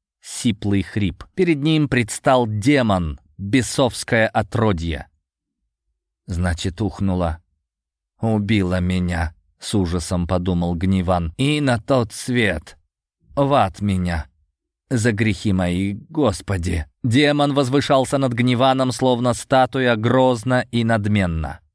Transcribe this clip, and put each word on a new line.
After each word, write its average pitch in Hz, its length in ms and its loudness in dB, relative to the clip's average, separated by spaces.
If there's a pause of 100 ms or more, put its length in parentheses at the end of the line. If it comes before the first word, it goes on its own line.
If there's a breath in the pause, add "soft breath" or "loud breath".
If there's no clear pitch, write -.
(200)
сиплый 101 640 -2
хрип. - 420 -4 (100)
Перед 170 280 0
ним 156 260 2
предстал 127 580 0
демон, 107 720 0 (160)
бесовское 110 920 0
отродье. 92 800 -2 (1160)
«Значит, 87 540 -4
ухнуло. 92 600 -2 (800)
Убило 101 600 0
меня», — 90 540 -2 (240)
с - 160 -6
ужасом 87 520 -2
подумал 87 480 0
Гневан. 90 640 0
«И 147 220 0
на 127 180 0
тот 117 340 0
свет. 107 640 -2 (580)
В 143 200 0
ад 117 260 0
меня. 90 460 -2 (640)
За 117 220 2
грехи 107 400 0
мои, 92 420 0 (140)
Господи». 92 800 -2 (160)
Демон 147 500 2
возвышался 135 640 2
над 135 160 0
Гневаном, 127 600 2
словно 123 420 0
статуя, 127 640 2
грозно 123 760 2
и 117 100 2
надменно. 101 760 0 (140)